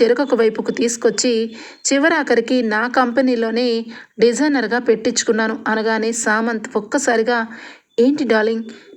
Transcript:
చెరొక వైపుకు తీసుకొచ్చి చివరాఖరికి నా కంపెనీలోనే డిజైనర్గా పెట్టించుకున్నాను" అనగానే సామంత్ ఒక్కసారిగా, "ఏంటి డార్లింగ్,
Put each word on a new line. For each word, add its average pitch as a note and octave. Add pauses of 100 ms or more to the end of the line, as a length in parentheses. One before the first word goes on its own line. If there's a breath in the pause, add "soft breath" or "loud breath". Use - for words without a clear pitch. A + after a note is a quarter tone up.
చెరొక B3
వైపుకు A3
తీసుకొచ్చి A3+ (380 loud breath)
చివరాఖరికి C4
నా A3
కంపెనీలోనే A#3+ (340 loud breath)
డిజైనర్గా A#3+
పెట్టించుకున్నాను" A3+
అనగానే A3
సామంత్ A3+
ఒక్కసారిగా, A#3 (520 loud breath)
"ఏంటి C#4+
డార్లింగ్, A3+ (320 loud breath)